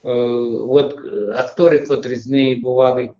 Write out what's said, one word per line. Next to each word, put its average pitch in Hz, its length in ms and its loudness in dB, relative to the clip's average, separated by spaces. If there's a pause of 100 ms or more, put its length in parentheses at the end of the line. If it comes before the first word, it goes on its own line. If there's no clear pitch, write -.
Е, 123 60 -6 (580)
от, 135 300 2 (140)
е, 104 240 -6
актори, 151 420 4
котрі 127 380 -2
з 110 100 -12
нею 131 300 2
бували 127 640 0